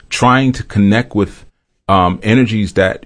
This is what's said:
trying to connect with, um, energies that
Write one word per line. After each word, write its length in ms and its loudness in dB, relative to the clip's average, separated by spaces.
trying 440 0
to 100 -10
connect 500 0
with, 320 -4
um, 360 0
energies 500 0
that 320 -2